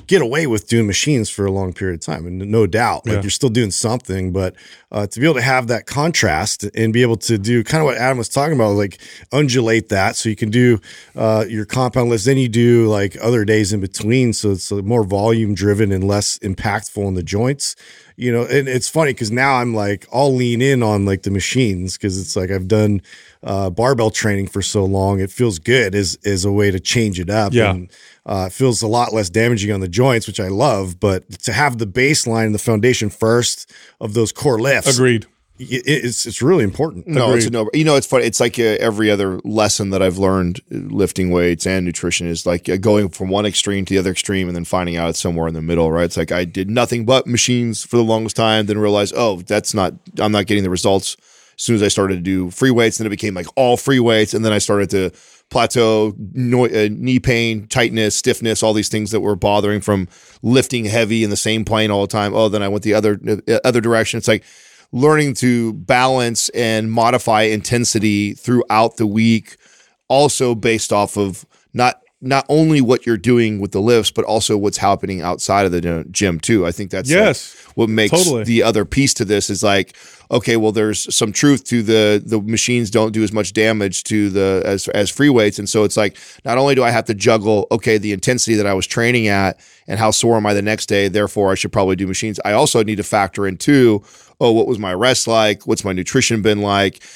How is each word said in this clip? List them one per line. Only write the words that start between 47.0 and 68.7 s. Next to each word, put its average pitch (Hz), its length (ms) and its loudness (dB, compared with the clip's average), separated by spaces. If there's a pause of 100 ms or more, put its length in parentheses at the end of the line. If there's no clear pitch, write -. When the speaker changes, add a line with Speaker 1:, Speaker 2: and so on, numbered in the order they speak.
Speaker 3:
but 127 200 2
machines 120 580 -2
for - 120 -2
the 120 80 4
longest 110 320 -2
time, 110 300 2
then 104 100 -2
realized, 104 400 0
"Oh, 110 240 0
that's 104 320 -2
not, 92 220 0 (240)
I'm 107 140 0
not 104 140 0
getting 104 160 0
the 95 80 -2
results." 95 460 0 (400)
As - 80 -10
soon 120 120 2
as 101 60 2
I 104 60 2
started 95 260 0
to 92 80 -6
do 92 280 -2
free 135 200 0
weights, 117 260 2
then 113 100 -4
it 104 40 -4
became, 104 240 -6
like, 87 200 -10
all 123 220 2
free 131 240 0
weights, 110 320 2
and 110 100 -2
then 110 100 2
I 104 60 2
started 101 320 0
to 92 200 -2 (400)
plateau, 110 640 2 (180)
no-, 123 320 2
uh, 107 260 0
knee 123 280 -2
pain, 117 480 -2
tightness, 110 500 0
stiffness, 113 460 -2
all 110 100 2
these 104 160 0
things 107 220 -4
that 107 100 -2
were 101 160 -2
bothering 104 460 2
from 98 260 0 (340)
lifting 123 440 0
heavy 113 360 0
in 104 60 0
the 104 80 -2
same 110 300 -2
plane 110 240 0
all 101 100 2
the 101 60 0
time. 101 280 -2
Oh, 110 140 2
then 104 140 -2
I 98 60 -2
went 101 140 -4
the 104 120 0
other, 104 260 2 (260)
uh, 113 180 2
other 120 180 2
direction. 113 340 0
It's 113 120 -4
like 110 160 0 (480)
learning 147 420 2
to 120 400 0
balance 123 760 0
and 110 400 -2
modify 113 520 2
intensity 107 920 0
throughout 117 640 0